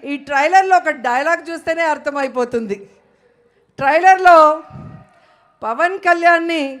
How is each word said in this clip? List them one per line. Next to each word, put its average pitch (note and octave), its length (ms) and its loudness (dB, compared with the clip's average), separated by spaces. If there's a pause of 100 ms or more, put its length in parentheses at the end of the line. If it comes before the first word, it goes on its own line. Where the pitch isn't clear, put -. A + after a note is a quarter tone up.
(120)
ఈ - 20 -6 (140)
ట్రైలర్లో F4+ 540 2
ఒక D#4+ 100 -4 (160)
డైలాగ్ D#4 420 -2
చూస్తేనే E4 420 -6
అర్థమైపోతుంది. B3+ 840 -6 (1000)
ట్రైలర్లో F4 600 4 (1300)
పవన్ D#4+ 320 -4 (100)
కళ్యాణ్ని E4+ 560 0 (180)